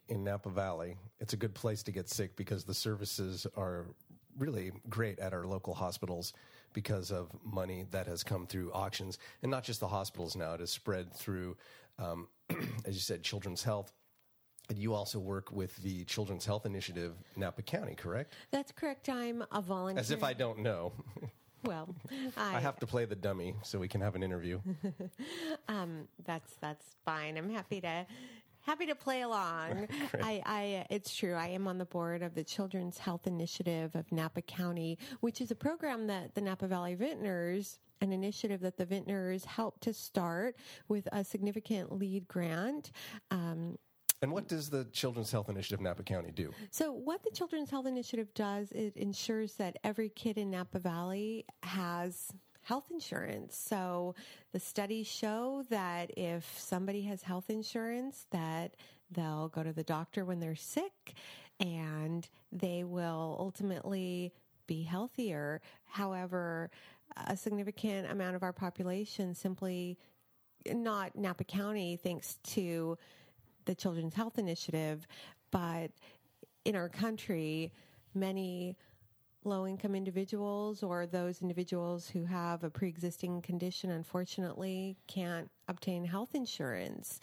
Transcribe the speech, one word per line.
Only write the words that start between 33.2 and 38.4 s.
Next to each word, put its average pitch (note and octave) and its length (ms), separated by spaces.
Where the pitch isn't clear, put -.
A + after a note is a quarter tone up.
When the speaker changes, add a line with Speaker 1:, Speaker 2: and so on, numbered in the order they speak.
Speaker 2:
Initiative E3+ 680
of E3 160
Napa E3 320
County, E3+ 560
which A#3 200
is A#3+ 80
a A3+ 60
program C#4+ 500
that G3 300
the G3+ 60
Napa F#3+ 260
Valley F3+ 260
Vintners, F#3+ 840
an G3 140
initiative G3 480